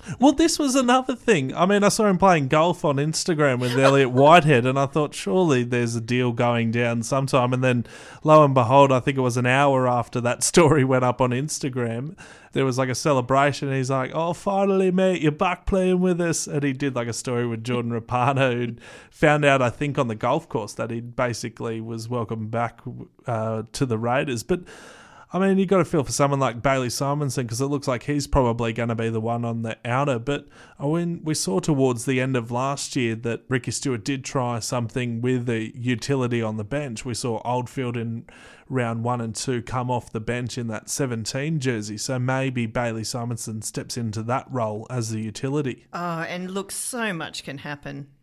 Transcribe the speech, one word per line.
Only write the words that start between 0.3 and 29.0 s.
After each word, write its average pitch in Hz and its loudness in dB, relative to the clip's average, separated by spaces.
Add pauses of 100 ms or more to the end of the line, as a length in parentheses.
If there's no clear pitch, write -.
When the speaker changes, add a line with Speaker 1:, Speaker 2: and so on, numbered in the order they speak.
Speaker 1:
this 320 2
was 277 0
another 254 2
thing. 139 0
I 165 2
mean, 202 4
I 202 6
saw 214 2
him 190 4
playing 165 4
golf 156 2
on 147 2
Instagram 147 2
with 123 0
Elliot 135 6
<laughs> - -6
Whitehead, 143 8
and 131 2
I 139 2
thought, 147 0
"Surely 170 2
there's 120 0
a 113 -4
deal 123 0
going 117 0
down 117 0
sometime." 131 0
And 127 0
then, 123 2 (360)
lo 156 8
and 139 4
behold, 131 6
I 127 4
think 139 -2
it 135 0
was 123 0
an 123 2
hour 131 4
after 123 -2
that 120 -2
<laughs> - 0
story 156 6
went 131 2
up 123 2
on 127 2
Instagram, 123 -4 (340)
there 135 0
was, 127 0
like, 131 0
a 123 -2
celebration. 135 2
He's 131 -2
like, 131 -2
"Oh, 165 -2
finally, 196 0
mate, 185 2
you're 151 2
back 180 -2
playing 185 2
with 180 2
us." 170 -2
And 151 -4
he 139 0
did, 135 -4
like, 120 -4
a 113 -4
story 123 -2
with 113 -4
Jordan 117 -2
Rapana, 123 0
who 120 -4 (340)
found 147 4
out, 139 6
I 120 2
think, 139 -4
on 131 2
the 113 -4
golf 127 -2
course 104 -6
that 117 -6
he 117 -6
basically 120 -6
was 113 -10
welcomed 113 -4
back, 117 -4 (440)
uh, 110 -4 (100)
to - -2
the 117 -2
Raiders. 120 -2
But, 180 -4 (680)
I 180 -2
mean, 190 4
you 190 2
gotta 185 4
feel 156 0
for - -8
someone 139 2
like 120 -2
Bailey 135 2
Simonson, 139 -2
'cause 113 -6
it 139 0
looks 143 -4
like 123 -2
he's 147 -2
probably 120 2
gonna 117 -2
be 113 -2